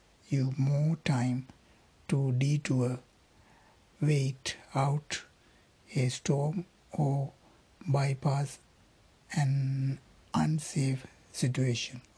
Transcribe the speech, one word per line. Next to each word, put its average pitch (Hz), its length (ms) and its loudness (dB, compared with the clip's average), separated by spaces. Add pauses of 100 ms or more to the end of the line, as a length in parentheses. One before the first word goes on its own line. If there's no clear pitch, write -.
(300)
you 135 260 0
more 143 480 2
time 127 440 0 (600)
to 135 240 2
detour, 127 680 0 (1000)
wait 139 560 0 (200)
out 139 480 -2 (720)
a 127 140 2
storm, 151 560 -2 (260)
or 139 400 0 (560)
bypass 139 720 0 (720)
an 135 680 0 (380)
unsafe 151 720 0 (240)
situation 127 720 -2 (160)